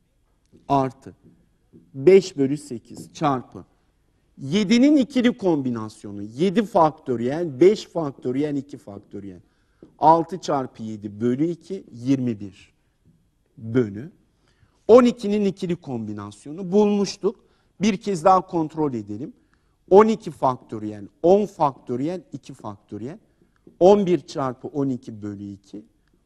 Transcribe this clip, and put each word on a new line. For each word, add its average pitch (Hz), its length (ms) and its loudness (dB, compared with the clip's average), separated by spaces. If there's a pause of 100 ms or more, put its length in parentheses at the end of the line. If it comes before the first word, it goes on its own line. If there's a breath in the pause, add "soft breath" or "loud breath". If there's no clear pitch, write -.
(680)
Artı. 135 480 -2 (800)
Beş 175 440 4
bölü 139 200 -2
sekiz - 560 -16
çarpı. 127 520 -6 (720)
Yedinin 214 600 2
ikili 247 400 0
kombinasyonu. 117 840 -4
Yedi 165 440 -2
faktöriyel, 143 960 -2
beş 190 260 4
faktöriyel, 143 720 -6
iki 139 220 -10
faktöriyel. 98 640 -18 (580)
Altı 165 420 4
çarpı 131 420 -6
yedi 104 380 -10
bölü 127 260 0
iki, 175 440 -10
yirmi 120 480 -4
bir. 98 340 -18 (840)
Bölü. 113 540 -2 (760)
On 247 160 10
ikinin 208 420 0
ikili 180 300 -4
kombinasyonu 120 960 -10
bulmuştuk. 208 680 0 (420)
Bir 196 160 0
kez 185 260 -6
daha 190 180 6
kontrol 156 520 -4
edelim. 110 400 -8 (560)
On 208 180 8
iki 214 240 -4
faktöriyel, 107 760 -6 (160)
on 196 220 4
faktöriyel, 147 760 -4 (100)
iki 143 220 -16
faktöriyel. 110 640 -14 (600)
On 202 260 6
bir 175 140 0
çarpı 131 480 -8
on 139 220 -4
iki 117 320 -10
bölü 101 220 -10
iki. 101 420 -16 (400)